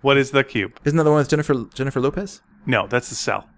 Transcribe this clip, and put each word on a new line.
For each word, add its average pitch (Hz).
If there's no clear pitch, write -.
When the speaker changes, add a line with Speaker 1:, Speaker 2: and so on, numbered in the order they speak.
Speaker 1:
What 139
is 135
The 139
Cube? 107
Speaker 2:
Isn't 147
that 160
the 151
one 151
with 139
Jennifer, 147
Jennifer 135
Lopez? 156
Speaker 1:
No, 101
that's 120
The 117
Cell. 101